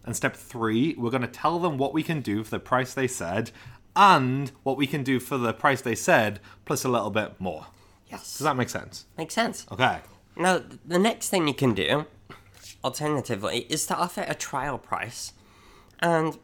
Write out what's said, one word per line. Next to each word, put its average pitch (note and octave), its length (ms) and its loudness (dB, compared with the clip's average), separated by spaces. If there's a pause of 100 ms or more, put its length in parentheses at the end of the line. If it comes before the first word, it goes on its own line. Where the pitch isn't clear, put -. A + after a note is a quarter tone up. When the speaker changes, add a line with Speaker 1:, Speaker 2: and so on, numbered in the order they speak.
Speaker 1:
And A#2 120 -6
step - 200 -2
three, A2+ 640 0
we're A#2 120 -2
gonna B2 160 -2
tell D#3+ 320 -2
them E3 220 0
what C#3 140 0
we D#3 100 -2
can D#3 180 -2
do A2 220 -2
for - 80 -10
the G#2+ 80 -4
price B2+ 340 0
they C3 140 0
said G#2 420 -2 (460)
and C#3+ 560 6 (100)
what C3+ 160 -2
we C#3+ 80 0
can C#3 180 -2
do B2+ 160 2
for C#3 200 -2
the A#2 140 2
price C#3 280 2
they A2+ 140 0
said, A2 440 4 (260)
plus D3+ 180 -2
a C3 60 0
little G#2+ 200 2
bit G#2 300 -2
more. E2 280 -6 (400)
Speaker 2:
Yes. - 300 -14
Speaker 1:
Does C#3 80 -4
that D3 100 2
make A#2+ 140 0
sense? - 360 -10 (120)
Speaker 2:
Makes D#3+ 160 -8
sense. - 380 -2
Speaker 1:
Okay. G2+ 280 2 (360)
Speaker 2:
Now, F3 240 4
th-, - 260 -18
the F3 140 2
next A#3 300 2
thing E3+ 180 2
you C#3 80 0
can B2+ 180 4
do, G2 320 0 (800)
alternatively, A#2+ 840 -2
is D#3 200 -2
to - 100 -2
offer F3+ 300 -2
a D3 80 -4
trial C3+ 420 -6
price. - 560 -8 (680)
And E3 440 2